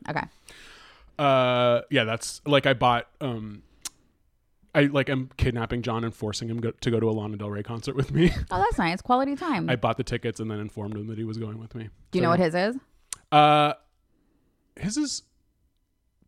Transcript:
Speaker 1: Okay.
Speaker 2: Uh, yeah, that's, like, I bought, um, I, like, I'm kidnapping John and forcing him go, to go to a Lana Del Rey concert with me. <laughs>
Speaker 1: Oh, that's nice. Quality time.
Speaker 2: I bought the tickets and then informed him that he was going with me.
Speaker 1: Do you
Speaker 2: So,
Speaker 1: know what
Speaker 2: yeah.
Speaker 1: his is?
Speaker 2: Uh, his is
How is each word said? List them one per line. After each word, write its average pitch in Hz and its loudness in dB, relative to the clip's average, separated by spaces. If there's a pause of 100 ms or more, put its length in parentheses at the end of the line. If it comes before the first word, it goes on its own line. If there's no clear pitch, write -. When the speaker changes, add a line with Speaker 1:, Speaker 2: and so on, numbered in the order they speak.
Speaker 1:
Okay. - -4 (960)
Speaker 2:
Uh, 123 4 (100)
yeah, 127 2
that's, - -6
like, 143 4
I 135 4
bought, 120 2 (160)
um, 107 -8 (1120)
I, 147 6
like, 139 2
I'm 131 -2
kidnapping 120 -2
John 117 -4
and 113 -6
forcing 107 -6
him 117 -4
go, 113 -2
to - -4
go 113 2
to 113 2
a 110 2
Lana 107 -4
Del 104 -8
Rey 104 -6
concert 117 -8
with 139 -2
me. 165 6
<laughs> - -6
Speaker 1:
Oh, 185 -2
that's 440 2
nice. 180 0
Quality 269 0
time. 247 -2
Speaker 2:
I 127 0
bought 113 -2
the 131 -4
tickets 117 -6
and 110 -6
then 104 -6
informed 107 -8
him 104 -8
that 110 -10
he 113 -6
was 110 -8
going 113 -8
with 113 -16
me. 113 -12 (220)
Speaker 1:
Do 180 -2
you 180 0
Speaker 2:
So, - 2
Speaker 1:
know 170 2
what 170 2
Speaker 2:
yeah. 180 4 (220)
Speaker 1:
his 240 -4
is? - -16 (520)
Speaker 2:
Uh, 147 6 (1040)
his 214 -6
is 294 -4 (1040)